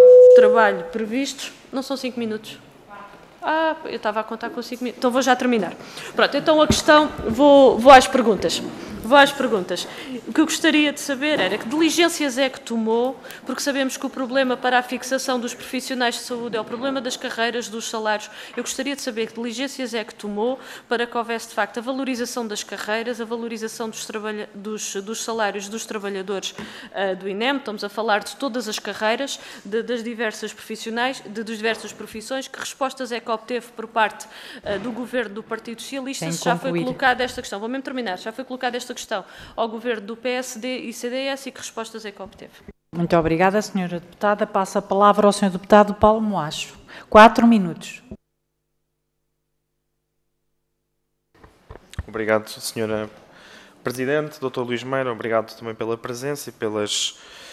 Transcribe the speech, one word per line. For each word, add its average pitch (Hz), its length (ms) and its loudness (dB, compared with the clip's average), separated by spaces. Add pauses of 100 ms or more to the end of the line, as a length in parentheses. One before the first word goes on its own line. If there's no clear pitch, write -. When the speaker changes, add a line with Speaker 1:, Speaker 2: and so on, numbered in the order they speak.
(360)
Speaker 1:
trabalho 220 500 8
previstos, 226 680 -6 (200)
não 262 120 -6
são 269 120 -6
cinco 247 240 -6
minutos. 214 380 -8 (840)
Ah, 311 320 0 (100)
eu - 120 -8
estava 220 240 -2
a - 20 -4
contar 226 260 -8
com 226 140 -8
cinco - 200 -10
minutos. 247 140 -6
Então 254 140 2
vou 254 100 2
já 262 140 4
terminar. 240 400 0 (400)
Pronto, 214 200 2
então 302 240 4
a 302 60 8
questão, 302 440 6 (200)
vou, 269 480 8
vou 240 140 10
às 254 160 12
perguntas. 208 520 2 (440)
Vou 254 160 6
às 277 120 8
perguntas. 214 560 -4 (400)
O 226 60 -10
que 302 80 2
eu 311 40 6
gostaria 302 460 2
de 285 80 -10
saber 285 400 -2
era 196 200 -2
que 226 100 -10
diligências 302 680 0
é 269 100 2
que 262 100 -12
tomou, 233 560 -2 (300)
porque 254 160 -6
sabemos 269 360 -2
que - 100 -8
o - 20 -4
problema 254 480 -2
para 247 220 2
a - 20 -2
fixação 254 580 -4
dos 233 140 -6
profissionais 254 640 -4
de - 60 -8
saúde 233 360 -8
é - 20 -2
o 214 60 -6
problema 262 340 -6
das 247 160 -8
carreiras, 233 520 -6
dos 220 200 -10
salários. 214 440 -4 (260)
Eu 240 60 -6
gostaria 269 320 -6
de 277 80 -12
saber 220 240 -6
que - 80 -14
diligências 240 580 -8
é 226 100 -4
que 220 120 -14
tomou 214 440 -4 (300)
para 240 160 0
que 233 100 -10
houvesse, 226 340 -6
de - 40 -18
facto, 208 240 -4
a 233 40 -8
valorização 240 680 -6
das 208 160 -8
carreiras, 220 580 -6
a 233 40 -6
valorização 226 680 -8
dos - 160 -12
trabalha-, 214 480 -8
dos, 208 400 -8
dos 208 280 -8
salários 208 460 -4
dos 220 160 -10
trabalhadores, 196 720 -8 (360)
ah, 190 220 -2
do 190 160 -8
inem. 226 280 -2
Estamos 214 260 -8
a 202 60 -6
falar 214 340 0
de - 140 -14
todas 240 300 -6
as 214 120 -6
carreiras, 220 600 -4 (240)
de, 214 200 -6
das 226 200 -6
diversas 220 480 -6
profissionais, 226 720 -6
de, 214 200 -10
das 220 140 -8
diversas 220 360 -6
profissões. 254 540 -10
Que - 120 -16
respostas 262 520 -6
é 233 80 -6
que 233 100 -14
obteve 226 380 -6
por - 180 -14
parte, 220 400 -2 (380)
ah, 196 160 -4
do 226 120 -8
governo 226 440 -6
do 220 80 -12
Partido 226 360 -12
Socialista? 262 460 -8
Speaker 2:
Tem 165 60 -4
Speaker 1:
Se 170 120 -6
já 170 140 2
foi 170 140 -6
Speaker 2:
concluir. 170 140 -2
Speaker 1:
colocada 254 380 0
esta 247 160 -6
questão, 208 200 -10
vou 226 100 -8
mesmo 262 140 -6
terminar, 240 340 -6
já 220 140 -10
foi 262 120 -10
colocada 247 320 -6
esta 240 200 -10
questão - 300 -8 (320)
ao 226 100 -2
governo 220 400 -6
do 226 80 -10
P 233 140 -6
S 254 280 -6
D 247 200 -6
e 226 160 -10
C 247 160 -8
D 247 160 -6
S 277 240 -8
e - 20 -18
que - 80 -20
respostas 220 460 -12
é 202 80 -10
que 202 80 -18
obteve? 190 320 -18 (420)
Speaker 2:
Muito 170 220 0
obrigada, 170 440 2
senhora 180 380 -6
deputada. 208 480 -2
Passo 190 300 -2
a 196 40 0
palavra 202 460 6
ao 202 60 6
senhor 196 180 0
deputado 202 420 6
Paulo 220 280 4
Moacho. 175 580 -4 (300)
Quatro 220 360 10
minutos. 190 560 2 (4000)
Speaker 3:
Obrigado, 107 400 0
senhora 107 600 -6 (760)
Presidente. 135 560 -4
Doutor 131 240 -4
Luís 120 180 -4
Meira, 131 300 -4
obrigado 113 460 -4
também 113 180 -10
pela 113 220 -4
presença 127 500 -8
e, 120 60 -16
pelas, 104 640 -4 (340)